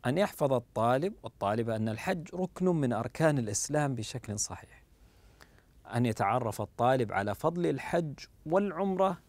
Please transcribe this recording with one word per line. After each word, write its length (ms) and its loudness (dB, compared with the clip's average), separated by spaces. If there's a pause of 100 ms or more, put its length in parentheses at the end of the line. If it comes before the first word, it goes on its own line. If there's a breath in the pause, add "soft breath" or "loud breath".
أن 120 2
يحفظ 340 0
الطالب 680 0
والطالبة 540 -2
أن 120 0
الحج 460 -4
ركن 320 -2
من 260 2
أركان 460 2
الإسلام 560 -2
بشكل 440 -6
صحيح، 440 -8 (1120 soft breath)
أن 120 4
يتعرف 540 0
الطالب 520 2
على 220 0
فضل 320 0
الحج 520 -2 (280)
والعمرة 720 2 (100)